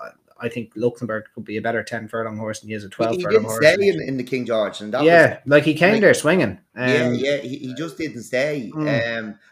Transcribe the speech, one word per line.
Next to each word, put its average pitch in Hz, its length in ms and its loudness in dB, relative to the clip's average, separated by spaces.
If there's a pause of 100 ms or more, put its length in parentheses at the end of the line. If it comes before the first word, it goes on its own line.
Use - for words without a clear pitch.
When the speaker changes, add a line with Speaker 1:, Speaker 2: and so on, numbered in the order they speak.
Speaker 1:
I, - 460 -16
I - 20 -4
think 117 260 -10
Luxembourg 110 500 -4 (100)
could 113 100 -16
be 107 140 -8
a 107 40 -6
better 113 220 -2
ten 110 240 -10
furlong 113 300 -6
horse 107 220 -8
than 107 100 -18
he 107 40 -6
is 104 100 -8
a - 40 -14
Speaker 2:
He, - 20 -16
Speaker 1:
twelve 113 260 -2
Speaker 2:
he - 60 -4
Speaker 1:
furlong 107 200 2
Speaker 2:
didn't - 80 -6
Speaker 1:
horse. 113 160 2
Speaker 2:
stay 196 220 6
in, 170 120 0
in 135 160 -4
the 123 80 -4
King 123 220 -4
George, 107 340 -2
and 107 140 -8
that 135 100 0
Speaker 1:
Yeah, 160 260 8
Speaker 2:
was, - 160 -8
Speaker 1:
like, 143 180 6
he 156 100 0
came 170 180 4
Speaker 2:
like, 226 80 2
Speaker 1:
there 185 140 6
swinging. 147 440 0 (180)
Speaker 2:
yeah, 127 280 0
Speaker 1:
Um, 120 100 0
Speaker 2:
yeah, 139 220 -2
he, 127 220 -8
he 127 160 -10
just 156 240 -8
didn't 120 240 -8
stay. 131 520 -2
Speaker 1:
Mm. 117 440 -2
Speaker 2:
Um, 107 200 -10 (140)